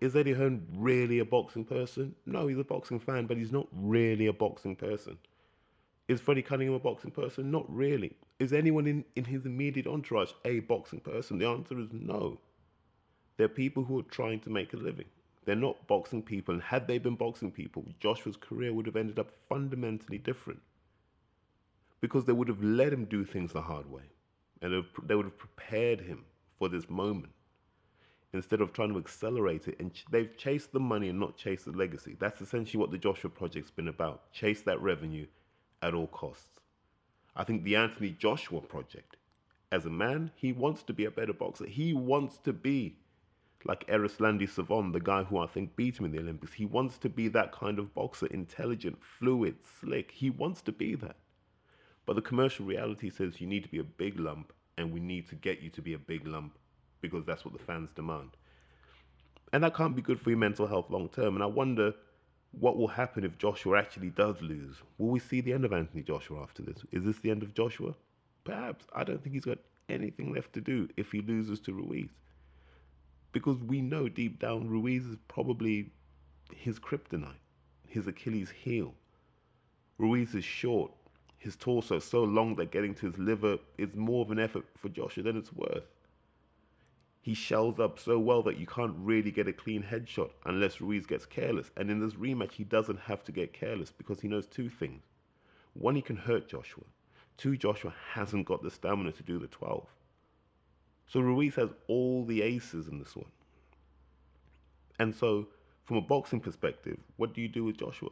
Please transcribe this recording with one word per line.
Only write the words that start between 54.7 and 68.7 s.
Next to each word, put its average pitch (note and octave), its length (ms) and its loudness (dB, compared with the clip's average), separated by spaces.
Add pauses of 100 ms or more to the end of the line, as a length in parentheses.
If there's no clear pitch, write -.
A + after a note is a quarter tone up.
and E2 140 -2
we E2+ 80 -4
need F2+ 300 -6
to E2 40 -14
get F2+ 260 -4
you D#2+ 100 -12
to - 120 -12
be D#2+ 120 -6
a D#2 40 -8
big D#2 280 -8
lump D2+ 300 -8 (440)
because E2 240 -6
that's - 200 -4
what - 80 -10
the - 120 -14
fans E2 280 -8
demand. D#2 440 -8 (1160)
And D3+ 120 4
that D#3+ 100 4
can't D#3+ 220 0
be B2 60 -2
good B2+ 180 0
for - 100 0
your A2+ 80 4
mental G#2 300 4
health F#2+ 200 0
long F#2 200 -2
term. G#2 260 0
And G2 80 0
I G2+ 40 2
wonder A2 460 2 (600)
what A#2 240 4
will A2+ 100 4
happen A#2 380 -2
if E2+ 120 -2
Joshua G2+ 420 4
actually F#2 320 -2
does G2+ 300 2
lose. D2 360 -8 (220)
Will A2 100 2
we B2 100 2
see C3 220 -2
the A#2+ 120 0
end C3 120 2
of G#2+ 80 2
Anthony D#2+ 320 0
Joshua D2+ 360 -4
after - 220 -12
this? - 300 -10
Is F2+ 120 0
this G#2+ 140 2
the A2+ 120 0
end G#2+ 120 0
of G#2 120 -10
Joshua? - 400 -2 (500)
Perhaps. - 500 -8